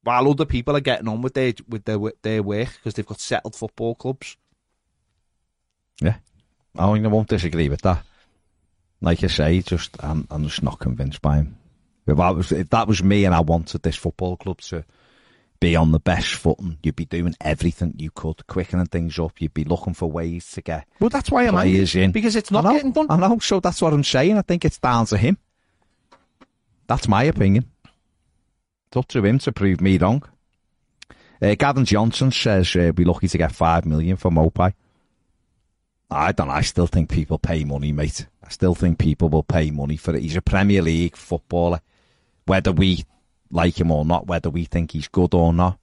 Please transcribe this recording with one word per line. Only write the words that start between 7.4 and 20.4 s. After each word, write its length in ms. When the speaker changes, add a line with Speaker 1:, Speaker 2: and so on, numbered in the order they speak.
Speaker 2:
with 140
that. 200
Like 220
I 40
say, 340
just, 420
I'm, 260
I'm 140
just 180
not 180
convinced 420
by 160
him. 200
If 140
I 120
was, 200
if 200
that 160
was 140
me 240
and 80
I 60
wanted 420
this 140
football 420
club 240
to 220
be 160
on 180
the 60
best 340
footing, 500
you'd 140
be 80
doing 340
everything 580
you 140
could, 340
quickening 420
things 300
up. 240
You'd 120
be 100
looking 300
for 180
ways 400